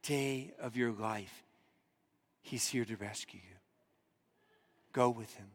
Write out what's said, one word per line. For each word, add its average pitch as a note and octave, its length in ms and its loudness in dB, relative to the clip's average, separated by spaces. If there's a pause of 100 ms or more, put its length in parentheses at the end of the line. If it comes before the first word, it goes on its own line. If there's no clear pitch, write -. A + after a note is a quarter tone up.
day C#3 560 0
of B2 180 -4
your A#2+ 140 4
life, G#2+ 520 -4 (960)
he's - 260 -2
here B2 180 2
to A2 100 -4
rescue G2+ 460 -8
you. F#2 160 -20 (1400)
Go B2 160 8
with A2+ 260 -4
him. G2 200 -18